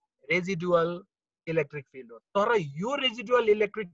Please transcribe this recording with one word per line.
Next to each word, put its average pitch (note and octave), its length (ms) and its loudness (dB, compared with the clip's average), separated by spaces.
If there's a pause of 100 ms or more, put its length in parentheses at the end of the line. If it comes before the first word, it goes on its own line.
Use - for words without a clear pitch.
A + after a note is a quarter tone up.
(300)
residual F3 760 0 (420)
electric D3+ 460 -4
field B2 200 -18
हो। A2+ 60 -20
तर G#3+ 400 0
यो E3+ 360 -4
residual A#3+ 540 0
electric G#3 460 2